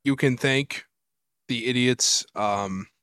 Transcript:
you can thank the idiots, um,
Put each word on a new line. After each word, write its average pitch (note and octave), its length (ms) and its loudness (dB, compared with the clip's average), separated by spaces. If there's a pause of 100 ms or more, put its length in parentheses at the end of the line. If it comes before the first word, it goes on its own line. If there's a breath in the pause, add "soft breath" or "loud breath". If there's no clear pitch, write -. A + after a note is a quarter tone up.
you C#3 120 0
can C3 220 2
thank C#3 480 -2 (640)
the A#2 200 -2
idiots, B2 580 2 (100)
um, G2 520 -2 (160)